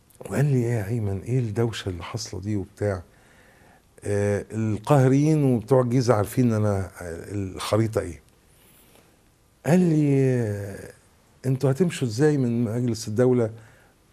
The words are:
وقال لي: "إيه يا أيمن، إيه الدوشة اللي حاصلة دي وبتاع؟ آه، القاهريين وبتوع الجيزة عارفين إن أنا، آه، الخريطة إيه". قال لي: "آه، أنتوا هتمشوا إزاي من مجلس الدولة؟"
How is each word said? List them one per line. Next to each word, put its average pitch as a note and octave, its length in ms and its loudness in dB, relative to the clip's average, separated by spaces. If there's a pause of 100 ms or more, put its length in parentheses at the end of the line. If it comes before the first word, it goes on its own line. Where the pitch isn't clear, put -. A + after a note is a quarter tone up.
(200)
وقال G2 240 -2
لي: C#3 140 2
"إيه A#2+ 140 0
يا A2 160 -2
أيمن، G2+ 340 -4
إيه B2 160 -2
الدوشة A2+ 500 -2
اللي F2 140 -8
حاصلة - 380 -10
دي G#2 160 -4
وبتاع؟ F#2+ 460 -4 (1000)
آه، G2+ 460 0
القاهريين C3 960 2
وبتوع B2+ 360 2
الجيزة B2 340 2
عارفين A2+ 380 0
إن G#2+ 140 0
أنا، G2+ 200 0
آه، - 40 -14 (440)
الخريطة G#2 640 -2
إيه". E2+ 200 -8 (1500)
قال F3 140 6
لي: D3+ 440 4
"آه، G#2 680 -2 (540)
أنتوا C3+ 240 0
هتمشوا C#3 380 0
إزاي D3 300 2
من A#2+ 260 0
مجلس A#2 440 -4
الدولة؟" A#2+ 420 4 (640)